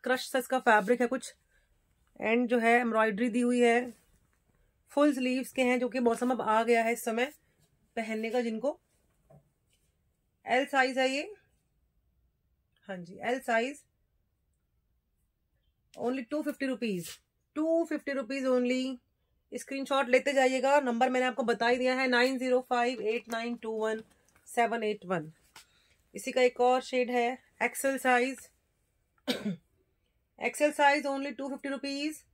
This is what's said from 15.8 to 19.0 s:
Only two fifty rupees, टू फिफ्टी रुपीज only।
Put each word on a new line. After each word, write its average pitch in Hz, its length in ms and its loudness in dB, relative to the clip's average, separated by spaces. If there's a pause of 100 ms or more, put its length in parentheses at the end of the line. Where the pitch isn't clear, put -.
Only 247 360 -6
two 302 120 -4
fifty 277 240 -4
rupees, 220 440 -4 (460)
टू 330 280 2
फिफ्टी 294 300 -6
रुपीज 262 320 -4
only। 254 500 0 (560)